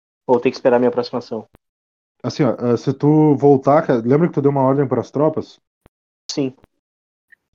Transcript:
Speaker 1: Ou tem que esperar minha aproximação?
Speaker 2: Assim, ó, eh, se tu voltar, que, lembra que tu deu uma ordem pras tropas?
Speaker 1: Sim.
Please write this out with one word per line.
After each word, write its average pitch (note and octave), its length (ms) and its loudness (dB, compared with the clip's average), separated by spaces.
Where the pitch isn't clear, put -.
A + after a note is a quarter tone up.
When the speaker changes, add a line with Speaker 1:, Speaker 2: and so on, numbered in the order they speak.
Speaker 1:
Ou B2 140 0
tem B2+ 140 -2
que - 40 -16
esperar A#2+ 220 2
minha B2 100 2
aproximação? A#2+ 600 -8
Speaker 2:
Assim, B2 220 -4
ó, A2+ 100 0
eh, A#2+ 220 0
se C3 160 -4
tu D3+ 440 2
voltar, C#3 480 4
que, - 80 -2
lembra C3 360 0
que E3+ 60 -8
tu D3 80 -2
deu C#3+ 100 2
uma C#3 100 -2
ordem C3+ 240 0
pras A#2 240 -4
tropas? D3 480 -4
Speaker 1:
Sim. C3+ 240 -6